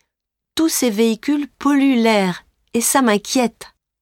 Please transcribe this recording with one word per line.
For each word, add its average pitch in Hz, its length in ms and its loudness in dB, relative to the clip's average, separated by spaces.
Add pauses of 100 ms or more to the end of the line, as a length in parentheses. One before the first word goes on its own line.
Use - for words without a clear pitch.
(560)
tous 320 140 0
ces 262 220 -2
véhicules 226 580 -2 (100)
polluent 277 440 2
l'air 202 420 0 (300)
et 233 80 0
ça - 180 0
m'inquiète. 226 760 -2 (280)